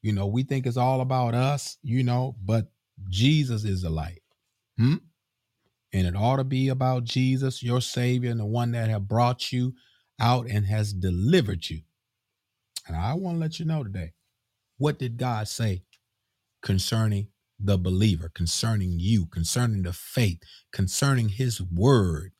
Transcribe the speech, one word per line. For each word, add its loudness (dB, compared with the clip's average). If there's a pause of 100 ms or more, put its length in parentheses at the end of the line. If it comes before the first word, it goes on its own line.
You 0
know, 0
we 0
think -2
it's -2
all 2
about 0
us, -2
you 0
know, 0
but 0 (380)
Jesus 2
is -2
the -4
light. -6 (560)
Hmm? 4 (960)
And 2
it -2
ought 2
to 0
be 0
about 0
Jesus, 0
your 0
Savior, -2
and -4
the -4
one 0
that -2
have -2
brought 2
you 0 (460)
out 2
and 0
has 0
delivered 2
you. -8 (1040)
And -6
I -2
wanna -4
let -4
you -8
know -2
today, -8 (640)
what 0
did -6
God -2
say -2 (800)
concerning 0 (300)
the 2
believer, 2
concerning -2
you, 2
concerning -2
the -4
faith, -2 (300)
concerning 0
his -4
word 2